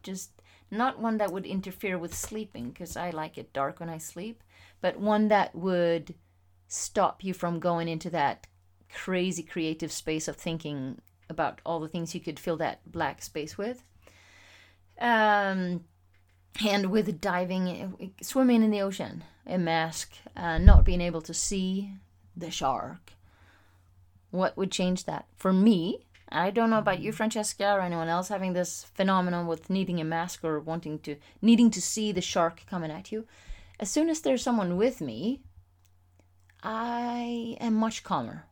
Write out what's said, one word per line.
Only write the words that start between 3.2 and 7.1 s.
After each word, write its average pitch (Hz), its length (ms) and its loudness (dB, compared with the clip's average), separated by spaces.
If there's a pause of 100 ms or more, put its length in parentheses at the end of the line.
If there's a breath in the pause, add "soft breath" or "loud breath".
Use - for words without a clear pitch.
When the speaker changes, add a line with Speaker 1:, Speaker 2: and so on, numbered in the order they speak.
Speaker 1:
it 120 140 -16
dark 139 280 -4
when 170 80 -8
I 160 100 -10
sleep, 190 440 -12 (380 soft breath)
but - 180 -2
one 214 300 2
that 202 260 4
would 170 600 0 (520)
stop - 560 -2